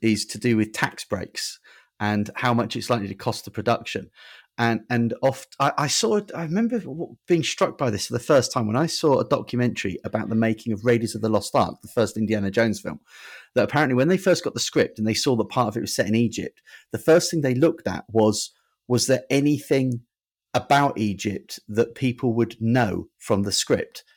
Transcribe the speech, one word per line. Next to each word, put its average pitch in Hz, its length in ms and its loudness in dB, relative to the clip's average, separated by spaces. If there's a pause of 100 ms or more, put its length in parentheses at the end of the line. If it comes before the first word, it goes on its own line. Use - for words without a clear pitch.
is 110 260 0
to 107 120 -12
do 117 180 2
with 107 160 0
tax - 320 -6
breaks - 540 -8 (400)
and 104 360 0
how 123 180 0
much 117 220 0
it's 113 140 -4
likely 107 180 -2
to 98 80 -8
cost - 300 -6
the 101 60 -16
production. 107 580 -4 (480)
And, 117 320 0
and 117 320 0
oft-, - 380 -2
I, 139 180 2
I 143 100 0
saw 220 280 0
it, 202 180 -4
I 160 100 -8
remember 220 360 0
w-, 165 380 -10 (100)
being 165 160 4
struck - 340 -2
by 131 120 0
this 104 180 -2
for 117 60 -8
the 120 60 -2
first 135 340 4
time 117 120 0
when 107 120 0
I 160 80 2
saw 156 340 2
a - 80 -2
documentary - 800 -2
about 107 240 -6
the 113 60 -2
making 113 360 0
of 101 140 -4
Raiders 117 280 2
of 107 80 -8
the 110 80 0
Lost 104 240 0
Ark, 110 280 0
the - 80 -20
first 110 280 0
Indiana 104 320 0
Jones 110 300 0
film, - 220 -10 (520)
that 104 120 2
apparently 143 300 2
when 131 120 4
they 185 100 4
first 180 280 2
got - 80 -4
the 117 80 -6
script - 360 0
and 107 80 -2
they 113 80 2
saw 127 220 2
that 107 140 0
part 123 180 0
of 107 100 -4
it - 40 -4
was - 120 -6
set 107 140 0
in 107 80 2
Egypt, 117 460 -2 (300)
the 113 60 -4
first 170 320 4
thing 160 120 0
they 131 120 2
looked 147 320 2
at 90 240 -6
was, 107 420 2 (360)
was 123 200 2
there 127 220 2
anything 139 720 2 (520)
about 143 440 2
Egypt 101 680 -4
that 107 280 0
people 123 380 -2
would 117 280 0
know 113 560 0
from 101 260 0
the 101 80 -4
script? - 540 -2 (120)